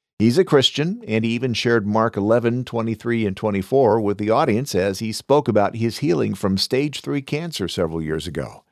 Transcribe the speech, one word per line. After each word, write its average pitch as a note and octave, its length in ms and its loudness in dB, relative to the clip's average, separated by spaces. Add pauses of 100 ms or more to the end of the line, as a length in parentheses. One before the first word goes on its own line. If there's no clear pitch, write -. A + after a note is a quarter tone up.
(180)
He's A#2 180 4
a F#3 80 4
Christian, D#3+ 640 0
and A2 160 0
he A#2 60 0
even A#2+ 240 -2
shared A#2 320 2
Mark A2 280 0
eleven A#2 520 0
twenty-three A2+ 580 -2
and F#2+ 100 0
twenty-four A2 680 2
with G2+ 160 0
the G#2 100 -2
audience B2 460 0
as F#2+ 240 0
he A2 140 -6
spoke C#3 360 2
about G#2 280 2
his A2+ 240 -2
healing C#3 340 0
from F#2+ 240 0
stage C3+ 420 -2
three C#3+ 220 -6
cancer D3+ 440 -6
several E2 360 -4
years D#2 240 -4
ago. C#2 460 -10